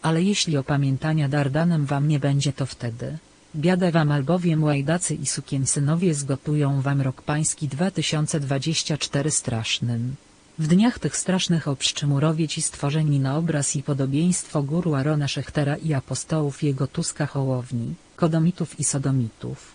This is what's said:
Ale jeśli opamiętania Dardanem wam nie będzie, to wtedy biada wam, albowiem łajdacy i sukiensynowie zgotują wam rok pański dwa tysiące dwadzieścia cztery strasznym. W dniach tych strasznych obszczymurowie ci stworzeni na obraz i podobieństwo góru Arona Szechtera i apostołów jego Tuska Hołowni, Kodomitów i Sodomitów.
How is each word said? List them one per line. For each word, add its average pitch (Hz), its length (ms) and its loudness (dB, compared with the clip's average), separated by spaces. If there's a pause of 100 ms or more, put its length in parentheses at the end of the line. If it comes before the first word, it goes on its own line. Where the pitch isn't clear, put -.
Ale 165 220 2
jeśli 190 340 2
opamiętania 139 720 0
Dardanem 147 560 2
wam 143 220 0
nie 151 120 4
będzie, 139 340 2
to 139 120 -4
wtedy 123 520 -8 (380)
biada 175 360 2
wam, 156 200 4
albowiem 156 520 2
łajdacy 151 520 0
i 143 100 -6
sukiensynowie 147 880 0
zgotują 139 680 0
wam 139 200 0
rok 131 200 -2
pański 151 460 -2
dwa 156 240 -2
tysiące 156 480 0
dwadzieścia 139 580 -2
cztery 143 340 -2
strasznym. 120 840 -2 (440)
W 156 80 0
dniach 202 320 4
tych - 180 -4
strasznych 175 500 0
obszczymurowie 147 800 0
ci 156 140 -4
stworzeni 147 580 0
na 135 180 0
obraz 156 380 0
i 143 80 -4
podobieństwo 147 800 0
góru 160 300 0
Arona 143 340 0
Szechtera 143 480 -2
i 160 180 -2
apostołów 143 680 -2
jego 139 240 0
Tuska - 380 -4
Hołowni, 127 680 -2 (220)
Kodomitów 165 640 0
i 147 40 -2
Sodomitów. 135 920 -2